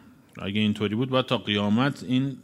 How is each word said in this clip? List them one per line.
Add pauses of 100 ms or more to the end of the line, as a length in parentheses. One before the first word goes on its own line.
(420)
اگه
اینطوری
بود
باید
تا
قیامت
این